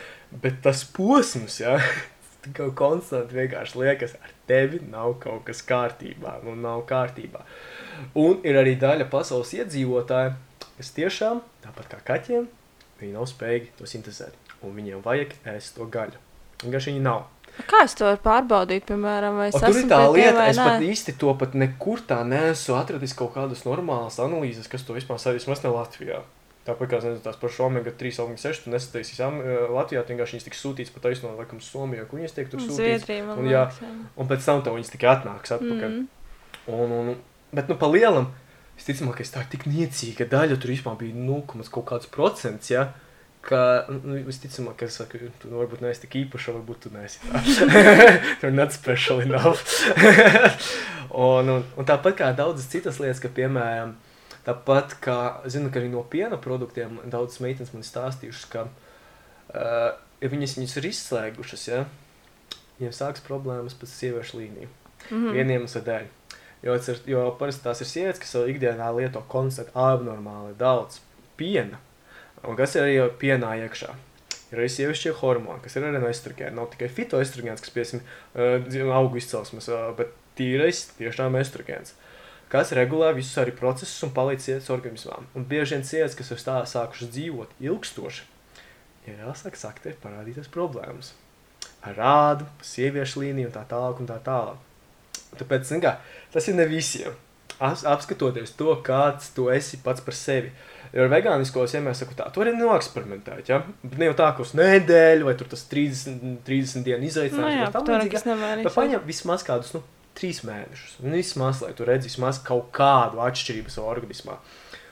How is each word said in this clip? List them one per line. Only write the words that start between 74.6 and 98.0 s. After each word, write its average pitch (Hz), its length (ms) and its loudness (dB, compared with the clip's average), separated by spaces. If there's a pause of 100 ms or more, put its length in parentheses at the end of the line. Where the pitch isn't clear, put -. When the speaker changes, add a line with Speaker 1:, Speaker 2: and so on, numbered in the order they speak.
Speaker 1:
arī 123 80 2
sievišķie 147 480 -2
hormoni, 120 440 0
kas - 140 -16
ir 143 100 -4
arī 143 140 -2
no 123 80 0
estrogēna. - 480 -8
Nav 120 160 -8
tikai 123 180 -6
fitoestrogēns, 131 720 -4
kas, - 120 -18
piesim, 120 280 -6 (280)
ā, 123 320 2
dzīv-, 131 320 -2
augu 131 260 2
izcelsmes, 110 500 -8
ā, 113 240 -4
bet 120 200 -6 (220)
tīrais 131 580 0
tiešām 127 420 -4
estrogēns, - 560 -6 (540)
kas - 260 0
regulē 143 420 2
visus 131 240 -8
arī 123 140 0
procesus 131 520 -4
un 135 120 -6
palīdz 135 300 0
sievietes 135 260 -6
organismā. 127 460 -8 (180)
Un 131 100 -8
bieži 147 300 -2
vien 139 80 -4
sievietes, 156 320 -2
kas - 160 -12
ir - 80 -8
stā-, 131 240 -2
sākušas 117 480 -6
dzīvot 131 480 -10
ilgstoši, - 640 -8 (880)
ir 104 80 -18
jāsāk - 400 -14
saktē - 400 -12
parādīties 110 500 -14
problēmas. 151 640 -8 (720)
Ar 101 160 -10
ādu, 147 480 4 (160)
sieviešu 139 640 -4
līniju 135 260 -6
un - 40 -14
tā 107 120 -14
tālāk 123 320 -4
un 123 80 -8
tā 113 160 -10
tālāk. 113 340 -4 (800)
Tāpēc, 131 320 -2
zin 170 160 -2
kā, 131 140 2 (340)
tas 160 180 0
ir 185 80 0
ne 165 80 6
visiem. 156 460 -4 (480)
As-, 135 240 0
apskatoties 131 720 0